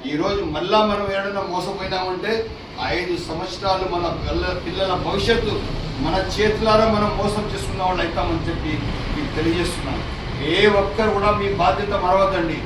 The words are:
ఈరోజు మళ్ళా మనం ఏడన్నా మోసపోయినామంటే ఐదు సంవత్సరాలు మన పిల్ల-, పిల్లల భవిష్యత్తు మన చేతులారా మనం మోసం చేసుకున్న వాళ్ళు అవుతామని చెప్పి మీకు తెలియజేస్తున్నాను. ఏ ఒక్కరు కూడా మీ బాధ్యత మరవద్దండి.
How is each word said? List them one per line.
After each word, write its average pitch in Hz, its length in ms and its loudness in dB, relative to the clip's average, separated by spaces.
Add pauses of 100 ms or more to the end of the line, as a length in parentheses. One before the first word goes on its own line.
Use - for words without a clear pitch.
(140)
ఈరోజు 202 300 0
మళ్ళా 214 420 2
మనం 202 280 -2
ఏడన్నా 196 280 -2
మోసపోయినామంటే 185 1080 -4 (340)
ఐదు 175 340 -2
సంవత్సరాలు 185 800 -2
మన 175 120 0 (220)
పిల్ల-, 180 360 -2
పిల్లల 185 280 0
భవిష్యత్తు 202 680 0 (400)
మన 180 140 0 (240)
చేతులారా 214 460 4
మనం 208 320 2
మోసం 202 360 -2
చేసుకున్న - 300 -4
వాళ్ళు 185 180 0
అవుతామని 165 460 -2
చెప్పి 160 240 -2 (440)
మీకు 135 200 -4
తెలియజేస్తున్నాను. 160 680 0 (400)
ఏ 185 240 4
ఒక్కరు 202 420 4
కూడా 202 220 4
మీ 202 220 2
బాధ్యత 202 360 2
మరవద్దండి. 185 760 2